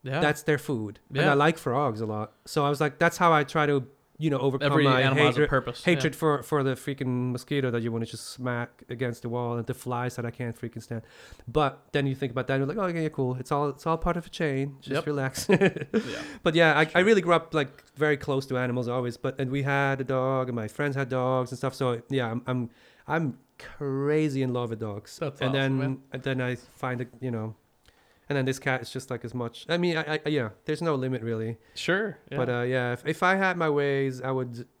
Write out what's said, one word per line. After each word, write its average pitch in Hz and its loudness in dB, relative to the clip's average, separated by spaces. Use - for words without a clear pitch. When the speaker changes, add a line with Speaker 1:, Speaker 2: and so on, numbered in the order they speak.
Speaker 1:
Yeah. 135 -4
Speaker 2:
That's 147 0
their 151 2
food. 110 -4
And 139 -6
Speaker 1:
Yeah. 156 4
Speaker 2:
I - 6
like 151 4
frogs 123 -2
a 113 -2
lot. 107 -6
So 147 0
I 143 2
was 147 0
like, 147 0
that's 170 4
how 170 6
I 151 4
try 151 0
to, 139 0
you 156 0
know, 139 2
overcome 135 2
Speaker 1:
Every 147 6
Speaker 2:
my 131 6
Speaker 1:
animal 135 4
has 123 4
a - 0
Speaker 2:
hatred, 147 4
Speaker 1:
purpose. 127 0
Yeah. 180 6
Speaker 2:
hatred 143 0
for, 147 0
for 147 0
the 135 2
freaking 127 -2
mosquito 127 -2
that 120 0
you 120 -2
wanna 113 -2
just - -12
smack 120 -6
against 120 -4
the 120 -6
wall 120 -2
and 117 -2
the 131 -4
flies 123 -4
that 120 -4
I 117 -4
can't 117 -6
freaking 117 -8
stand. 113 -8
But 135 0
then 143 2
you 135 0
think 131 -4
about 127 -4
that 135 0
and 135 2
you're 160 -4
like, 185 -2
"Oh, 165 -2
yeah, 160 0
cool. 131 -2
It's 123 -8
all, 143 2
it's 139 -6
all 160 2
part 170 0
of 165 -8
a - -18
chain. 139 -2
Just 139 -8
Speaker 1:
Yep. 160 -2
Speaker 2:
relax." 135 -2
<laughs> - -14
Speaker 1:
Yeah. 180 2
Speaker 2:
But 165 2
yeah, 160 8
I, 151 6
I 165 6
Speaker 1:
Sure. 175 4
Speaker 2:
really 208 8
grew 170 4
up, 165 -2
like, 147 -2
very 147 4
close 135 -2
to 127 -2
animals 123 0
always. 120 -2
But, - -6
and 135 0
we 139 0
had 139 2
a - -2
dog 131 0
and 120 -4
my 110 -4
friends 143 -2
had 135 -2
dogs 127 0
and 127 -8
stuff. 135 -4
So 120 0
yeah, 127 0
I'm, 117 -4
I'm, 123 -2
I'm 151 -2
crazy 139 -2
in 127 0
love 120 -2
with 110 -6
dogs. 104 -8
Speaker 1:
That's 143 -6
Speaker 2:
And 131 0
Speaker 1:
awesome, 135 2
Speaker 2:
then, 135 2
Speaker 1:
man. 131 -2
Speaker 2:
and 127 -8
then 131 -2
I 123 -2
find 127 -8
it, 123 -6
you 131 -4
know, 110 -6
and 143 0
then 131 2
this 131 0
cat 131 -2
is 117 -12
just, - -8
like, 120 -8
as 113 -10
much. 120 -8
I 165 0
mean, 175 2
I, 151 -2
I, 151 0
yeah, 135 0
there's 156 -2
no 165 0
limit 131 -2
really. 113 -4
Speaker 1:
Sure. 196 0
Yeah. 139 -4
Speaker 2:
But, 127 0
uh, 120 0
yeah, 123 0
if, 123 -8
if 156 -2
I 185 4
had 190 2
my 160 2
ways, 139 2
I 131 -2
would 127 -4